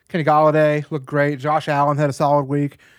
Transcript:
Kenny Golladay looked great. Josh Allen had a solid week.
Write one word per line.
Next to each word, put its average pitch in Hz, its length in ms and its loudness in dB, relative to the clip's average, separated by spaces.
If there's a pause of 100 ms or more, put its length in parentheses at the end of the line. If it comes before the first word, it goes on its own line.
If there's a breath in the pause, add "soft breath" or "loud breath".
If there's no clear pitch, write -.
Kenny 170 160 -4
Golladay 151 680 2
looked 143 160 -8
great. 143 340 -2
Josh 151 280 -4
Allen 143 300 0
had 151 120 0
a 131 40 -6
solid 143 320 0
week. 143 320 -4 (220 soft breath)